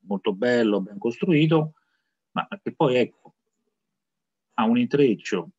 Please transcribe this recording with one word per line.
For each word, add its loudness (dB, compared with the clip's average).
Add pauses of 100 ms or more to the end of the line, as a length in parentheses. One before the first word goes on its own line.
Molto -6
bello, 0
ben -12
costruito, 0 (560)
ma -6 (140)
che -8
poi, 0
ecco, -4 (1200)
ha 0
un 2
intreccio 0